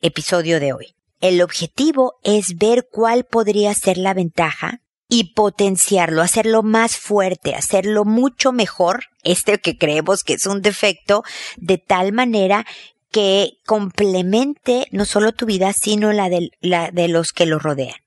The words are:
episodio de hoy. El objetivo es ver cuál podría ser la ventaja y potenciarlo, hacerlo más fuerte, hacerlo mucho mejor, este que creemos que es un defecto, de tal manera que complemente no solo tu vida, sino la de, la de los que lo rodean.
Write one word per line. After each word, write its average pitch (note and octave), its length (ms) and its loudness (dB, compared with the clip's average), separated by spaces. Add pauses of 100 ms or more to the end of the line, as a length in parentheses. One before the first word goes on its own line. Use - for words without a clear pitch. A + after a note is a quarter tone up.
episodio E3 600 0
de C#3 120 0
hoy. - 220 -14 (240)
El F3+ 220 4
objetivo C4 720 0 (100)
es F#3+ 340 0
ver A#3 320 2
cuál A3+ 360 0
podría G#3 480 0
ser F#3 240 0
la F#3+ 160 0
ventaja E3+ 680 -4 (280)
y A3+ 260 0
potenciarlo, F#3+ 880 2
hacerlo A3 420 2
más A3 340 2
fuerte, F#3 580 -2
hacerlo G#3 500 0
mucho B3 460 2
mejor, G#3 540 0 (180)
este F#3+ 360 0
que - 180 -4
creemos D#3 460 0
que D#3 100 -2
es - 140 -4
un G3+ 140 -4
defecto, G3+ 640 0 (340)
de F3+ 200 0
tal F#3+ 340 0
manera A3 540 0 (460)
que G3 540 0
complemente G#3 1300 0
no G3 140 -2
solo G#3+ 260 0
tu A3+ 140 -6
vida, G3 280 0
sino G#3+ 380 0
la G3+ 180 0
de, F3 200 -2 (100)
la F3 320 -2
de F3 160 0
los E3 260 0
que F3 120 2
lo D#3+ 140 0
rodean. C#3 360 -4 (120)